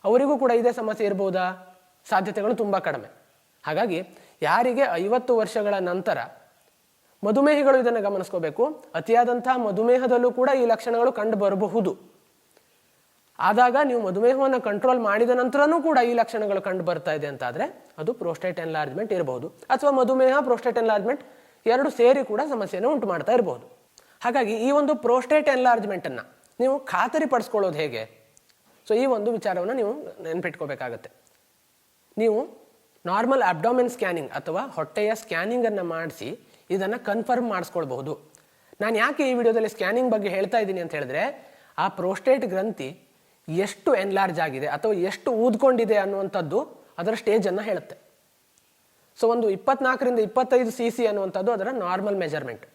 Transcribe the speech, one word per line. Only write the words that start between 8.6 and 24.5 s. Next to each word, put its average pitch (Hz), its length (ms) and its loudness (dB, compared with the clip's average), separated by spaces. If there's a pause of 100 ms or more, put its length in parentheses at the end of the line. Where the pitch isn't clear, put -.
ಅತಿಯಾದಂತಹ 240 600 2
ಮಧುಮೇಹದಲ್ಲೂ 240 760 2
ಕೂಡ 247 180 2 (120)
ಈ 240 40 4
ಲಕ್ಷಣಗಳು 233 460 2
ಕಂಡು 220 260 -2
ಬರಬಹುದು. 196 600 0 (1400)
ಆದಾಗ 240 440 4
ನೀವು 247 180 0
ಮಧುಮೇಹವನ್ನ 247 560 2
ಕಂಟ್ರೋಲ್ 240 420 2
ಮಾಡಿದ 226 300 2
ನಂತರನೂ 277 520 2
ಕೂಡ 302 160 2
ಈ 240 160 2
ಲಕ್ಷಣಗಳು 214 480 0
ಕಂಡು 185 220 -4
ಬರ್ತಾ 160 300 -2
ಇದೆ 147 140 -4
ಅಂತಾದ್ರೆ 139 580 -6 (120)
ಅದು 170 160 -4
ಪ್ರೋಸ್ಟೇಟ್ 175 460 -6
ಎನ್ಲಾರ್ಜ್‌ಮೆಂಟ್ 160 540 -4
ಇರಬಹುದು, 135 340 -4
ಅಥವಾ 269 440 0
ಮಧುಮೇಹ, 262 500 4
ಪ್ರೋಸ್ಟೇಟ್ 240 360 0
ಎನ್ಲಾರ್ಜ್‌ಮೆಂಟ್ 226 460 0 (420)
ಎರಡು 254 240 4
ಸೇರಿ 247 360 4
ಕೂಡ 220 240 -2
ಸಮಸ್ಯೆಯನ್ನು 220 420 -2
ಉಂಟು 240 160 0
ಮಾಡ್ತಾ 170 240 -2
ಇರಬಹುದು. 185 520 -2 (380)
ಹಾಗಾಗಿ 233 460 0